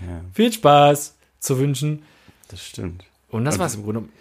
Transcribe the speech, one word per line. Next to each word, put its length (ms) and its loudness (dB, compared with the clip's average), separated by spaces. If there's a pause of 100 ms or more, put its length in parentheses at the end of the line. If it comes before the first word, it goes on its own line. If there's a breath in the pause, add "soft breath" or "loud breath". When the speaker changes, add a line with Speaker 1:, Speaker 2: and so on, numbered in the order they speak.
Speaker 1:
Ja. 140 -10 (120)
Speaker 2:
viel 180 2
Spaß 640 4 (240)
zu 200 -2
wünschen. 440 -4 (460 soft breath)
Speaker 1:
Das 140 -20
stimmt. 400 -12 (260)
Speaker 2:
Und 160 -4
das 100 -4
Speaker 1:
Und 60 -4
Speaker 2:
war's 140 -4
im 80 -12
Grunde. 200 -6 (180)